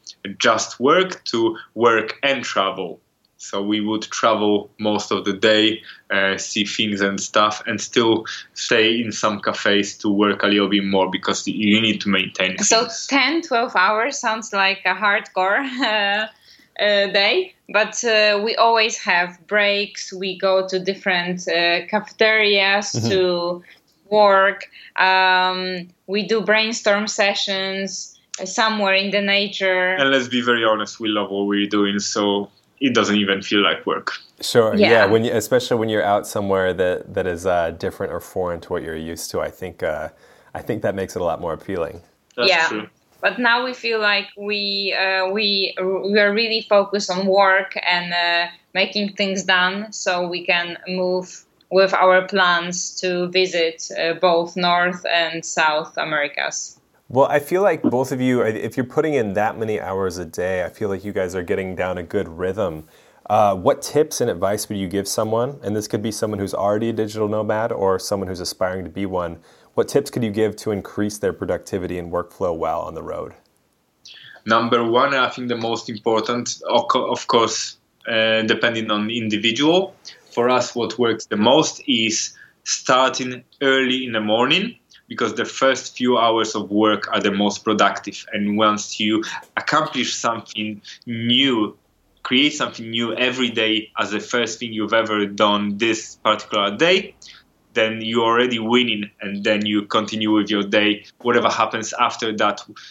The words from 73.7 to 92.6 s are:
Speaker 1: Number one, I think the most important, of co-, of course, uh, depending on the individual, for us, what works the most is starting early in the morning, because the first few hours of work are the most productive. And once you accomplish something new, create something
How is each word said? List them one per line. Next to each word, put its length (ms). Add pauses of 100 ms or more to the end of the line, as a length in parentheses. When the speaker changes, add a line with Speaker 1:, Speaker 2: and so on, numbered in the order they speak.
Speaker 1:
Number 380
one, 300
I 160
think 200
the 80
most 320
important, 800
of 180
co-, 240
of 160
course, 500 (300)
uh, 360
depending 460
on 180
the 100
individual, 760 (380)
for 180
us, 260
what 220
works 280
the 120
most 500
is 460 (300)
starting 800 (180)
early 440
in 80
the 80
morning, 540 (340)
because 260
the 100
first 520
few 200
hours 380
of 140
work 440
are 80
the 100
most 320
productive. 680
And 240
once 420
you 240 (340)
accomplish 580
something 640 (240)
new, 720 (460)
create 300
something 360